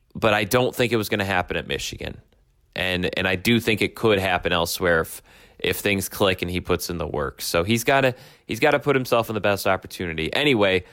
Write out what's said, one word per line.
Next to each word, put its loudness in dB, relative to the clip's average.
but 2
I 2
don't 2
think 0
it 2
was -2
gonna 0
happen -2
at -6
Michigan. -8
And, -2
and 0
I 0
do 2
think 0
it -2
could 4
happen 0
elsewhere 2
if, -8
if -2
things -2
click 0
and -4
he -4
puts -4
in -6
the -4
work. -6
So 0
he's 0
gotta, 2
he's -8
gotta 4
put 0
himself 2
in -4
the -2
best 0
opportunity. -4
Anyway, 2